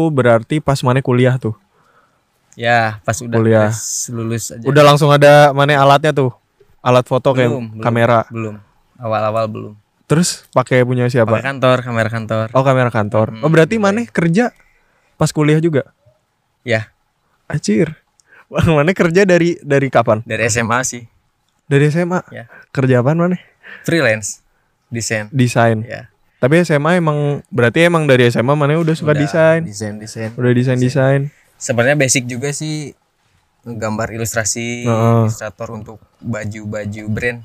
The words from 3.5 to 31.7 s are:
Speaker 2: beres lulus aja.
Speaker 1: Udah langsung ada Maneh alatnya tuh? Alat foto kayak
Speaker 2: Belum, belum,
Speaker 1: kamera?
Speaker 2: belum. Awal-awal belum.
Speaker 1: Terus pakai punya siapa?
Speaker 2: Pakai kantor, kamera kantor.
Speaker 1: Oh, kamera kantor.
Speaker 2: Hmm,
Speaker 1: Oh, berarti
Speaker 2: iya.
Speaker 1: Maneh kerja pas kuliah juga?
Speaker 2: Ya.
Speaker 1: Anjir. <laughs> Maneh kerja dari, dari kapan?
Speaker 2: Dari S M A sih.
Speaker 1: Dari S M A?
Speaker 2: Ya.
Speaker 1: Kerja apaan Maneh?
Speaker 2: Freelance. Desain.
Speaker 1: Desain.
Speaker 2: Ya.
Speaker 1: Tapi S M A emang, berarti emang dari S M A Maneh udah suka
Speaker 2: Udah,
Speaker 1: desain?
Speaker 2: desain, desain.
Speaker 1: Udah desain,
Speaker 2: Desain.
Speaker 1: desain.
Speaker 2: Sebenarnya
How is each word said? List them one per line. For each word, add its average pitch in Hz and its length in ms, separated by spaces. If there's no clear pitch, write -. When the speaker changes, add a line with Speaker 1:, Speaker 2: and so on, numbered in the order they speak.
Speaker 2:
beres - 400
lulus 117 420
aja. 117 140
Speaker 1:
Udah 139 180
langsung 147 280
ada 143 420
Maneh 139 220
alatnya 139 360
tuh? 139 220
Alat 123 240
foto 131 300
kayak 123 160
Speaker 2:
Belum, 117 180
belum, 110 140
Speaker 1:
kamera? 117 440
Speaker 2:
belum. 110 300
Awal-awal 110 500
belum. 107 260
Speaker 1:
Terus - 420
pakai 127 320
punya 123 260
siapa? 117 280
Speaker 2:
Pakai 113 160
kantor, 127 320
kamera 117 260
kantor. 110 440
Speaker 1:
Oh, 131 100
kamera 131 260
kantor. 110 460
Speaker 2:
Hmm, - 80
Speaker 1:
Oh, 156 80
berarti 165 240
Speaker 2:
iya. 226 80
Speaker 1:
Maneh 202 240
kerja 180 480
pas 156 120
kuliah 151 300
juga? 160 240
Speaker 2:
Ya. 110 320
Speaker 1:
Anjir. 160 540
<laughs> 160 220
Maneh 156 240
kerja 185 320
dari, 175 340
dari 139 280
kapan? 110 340
Speaker 2:
Dari 110 200
S 113 140
M 113 140
A 123 100
sih. 123 240
Speaker 1:
Dari 139 180
S 151 140
M 175 160
A? 180 160
Speaker 2:
Ya. 117 160
Speaker 1:
Kerja 127 320
apaan 151 160
Maneh? 175 240
Speaker 2:
Freelance. 113 580
Desain. 113 400
Speaker 1:
Desain. 117 540
Speaker 2:
Ya. - 240
Speaker 1:
Tapi 151 240
S 170 100
M 143 140
A 170 80
emang, 156 240
berarti 120 340
emang 170 240
dari 127 180
S 117 140
M 113 80
A 143 80
Maneh 151 240
udah 165 160
suka 156 160
Speaker 2:
Udah, 147 100
Speaker 1:
desain? 160 400
Speaker 2:
desain, 107 320
desain. 110 400
Speaker 1:
Udah 123 220
desain, 127 240
Speaker 2:
Desain. 135 500
Speaker 1:
desain. - 160
Speaker 2:
Sebenarnya 123 400